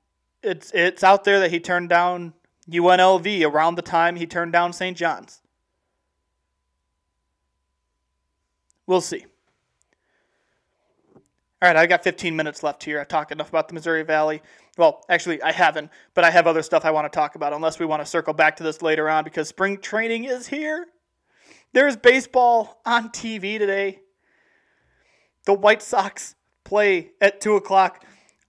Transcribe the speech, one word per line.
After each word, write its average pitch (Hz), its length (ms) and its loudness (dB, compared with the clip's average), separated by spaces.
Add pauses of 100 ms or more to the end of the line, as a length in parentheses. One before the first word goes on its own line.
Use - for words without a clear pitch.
(420)
it's, 180 300 -6
it's 180 300 0
out 196 220 6
there 202 160 4
that 175 100 0
he 170 100 -4
turned 175 280 -4
down 175 460 0 (320)
U 170 220 2
N 180 120 8
L 190 180 6
V 180 260 -2
around 156 300 0
the 175 80 -6
time 170 340 0
he 170 100 -8
turned 170 260 -6
down 175 200 0
Saint 185 240 -8
John's. 165 460 -6 (3500)
We'll 185 140 2
see. - 240 -10 (2500)
All 180 60 6
right, 165 80 4
I 165 100 6
got 175 180 0
fifteen 175 320 -4
minutes 156 260 -6
left 147 220 -6
here. 151 160 -8
I 143 40 -12
talked 151 280 -6
enough 151 160 -8
about 156 200 -2
the 170 60 -16
Missouri 160 280 -4
Valley. 156 400 -2 (340)
Well, 156 320 2
actually, 170 320 -2
I 156 120 0
haven't, 156 380 0 (220)
but 175 120 2
I 165 60 6
have 170 160 4
other 160 160 2
stuff 160 220 -2
I 160 60 2
wanna 151 180 -2
talk 151 280 -4
about, 147 180 -6
unless 156 240 -4
we 170 80 -4
wanna 151 180 -4
circle 156 300 -4
back 156 220 2
to - 60 -14
this 156 200 -6
later 156 260 0
on, 156 160 0
because 156 240 -8
spring 196 300 -4
training 226 460 -6
is 254 220 -8
here. 311 400 -8 (840)
There's 269 240 4
baseball 240 880 2
on 233 260 -2
T 226 280 -10
V 202 200 -6
today. 196 420 -2 (1500)
The 202 80 4
White 208 280 4
Sox - 520 -6 (300)
play 196 560 0
at 202 200 2
two 214 160 0
o'clock 190 480 0 (440)